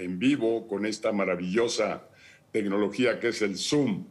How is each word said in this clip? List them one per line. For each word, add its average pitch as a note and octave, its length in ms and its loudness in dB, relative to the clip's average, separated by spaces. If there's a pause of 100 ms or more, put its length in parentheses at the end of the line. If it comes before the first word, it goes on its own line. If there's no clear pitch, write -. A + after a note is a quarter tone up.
en F#2 180 -6
vivo A2+ 480 2
con G2+ 180 -2
esta A2 280 -2
maravillosa F#2+ 960 0 (420)
tecnología G#2 720 0
que A#2+ 80 0
es A2 120 -2
el G2+ 160 0
Zoom. A#2 540 0